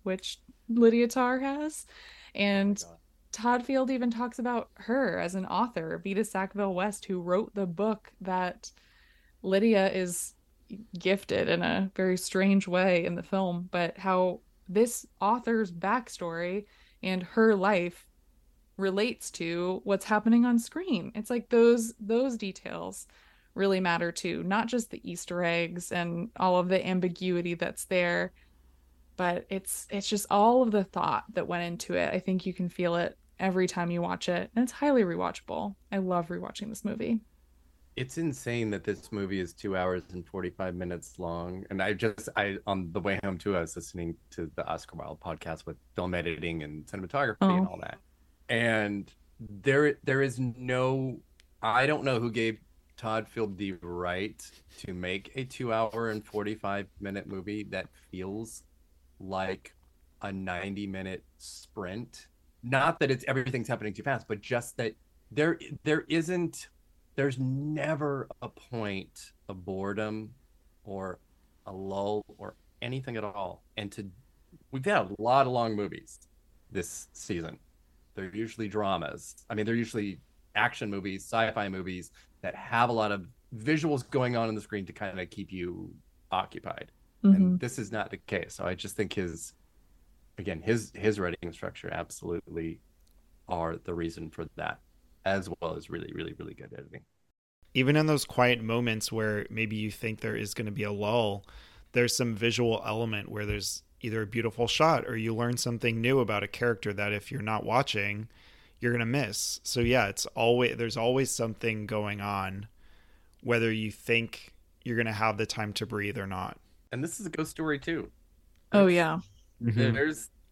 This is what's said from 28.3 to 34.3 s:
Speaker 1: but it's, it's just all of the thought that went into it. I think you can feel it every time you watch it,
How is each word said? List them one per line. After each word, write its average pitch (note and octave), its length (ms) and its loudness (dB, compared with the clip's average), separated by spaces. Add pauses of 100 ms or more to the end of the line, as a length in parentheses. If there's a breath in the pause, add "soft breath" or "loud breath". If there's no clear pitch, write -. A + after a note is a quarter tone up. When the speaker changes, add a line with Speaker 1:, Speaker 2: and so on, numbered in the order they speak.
Speaker 1:
but F3+ 320 0
it's, - 400 -6
it's G3+ 180 -6
just G3+ 220 -2
all A3+ 320 8
of A#3 100 4
the G3+ 120 4
thought D#3+ 500 -2
that - 140 -2
went F3 160 -2
into F3 300 -6
it. F3 200 2
I F#3 60 0
think F#3 260 0
you F#3 80 -2
can F3+ 160 -2
feel E3+ 260 0
it F3 220 -2 (220)
every F#3 280 4
time F3 240 -2
you F3 100 0
watch F3+ 280 -2
it, F3 260 -2